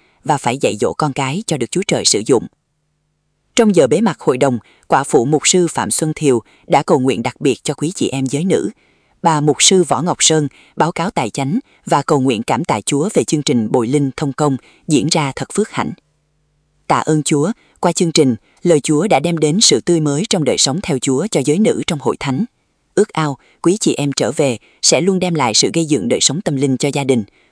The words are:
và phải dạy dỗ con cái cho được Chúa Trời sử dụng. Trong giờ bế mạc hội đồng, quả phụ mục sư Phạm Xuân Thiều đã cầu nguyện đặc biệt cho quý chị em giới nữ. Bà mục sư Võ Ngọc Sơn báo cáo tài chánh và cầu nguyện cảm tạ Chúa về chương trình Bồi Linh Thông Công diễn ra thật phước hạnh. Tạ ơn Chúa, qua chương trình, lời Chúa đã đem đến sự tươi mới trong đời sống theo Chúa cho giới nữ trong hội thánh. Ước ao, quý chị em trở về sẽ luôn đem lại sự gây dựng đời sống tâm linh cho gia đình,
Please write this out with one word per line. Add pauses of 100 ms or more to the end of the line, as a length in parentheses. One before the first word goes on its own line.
(240)
và
phải
dạy
dỗ
con
cái
cho
được
Chúa
Trời
sử
dụng. (1080)
Trong
giờ
bế
mạc
hội
đồng, (280)
quả
phụ
mục
sư
Phạm
Xuân
Thiều (240)
đã
cầu
nguyện
đặc
biệt
cho
quý
chị
em
giới
nữ. (520)
Bà
mục
sư
Võ
Ngọc
Sơn (280)
báo
cáo
tài
chánh (280)
và
cầu
nguyện
cảm
tạ
Chúa
về
chương
trình
Bồi
Linh
Thông
Công (320)
diễn
ra
thật
phước
hạnh. (920)
Tạ
ơn
Chúa, (280)
qua
chương
trình, (260)
lời
Chúa
đã
đem
đến
sự
tươi
mới
trong
đời
sống
theo
Chúa
cho
giới
nữ
trong
hội
thánh. (500)
Ước
ao, (240)
quý
chị
em
trở
về (240)
sẽ
luôn
đem
lại
sự
gây
dựng
đời
sống
tâm
linh
cho
gia
đình, (260)